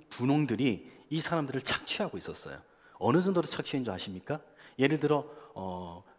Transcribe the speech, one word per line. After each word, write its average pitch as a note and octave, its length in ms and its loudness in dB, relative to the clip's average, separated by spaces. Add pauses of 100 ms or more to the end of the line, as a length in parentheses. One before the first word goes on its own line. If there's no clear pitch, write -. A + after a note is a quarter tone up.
분홍들이 B2+ 800 2 (200)
이 D#3 80 -2
사람들을 C#3 420 -2
착취하고 - 560 -2
있었어요. D2+ 400 -10 (400)
어느 B2+ 240 6
정도로 F3+ 240 2
착취인 C#3+ 380 -4
줄 A2 100 -4
아십니까? F#2+ 460 -6 (380)
예를 C#3 220 4
들어, D3 260 2 (280)
어, F2+ 500 -8 (160)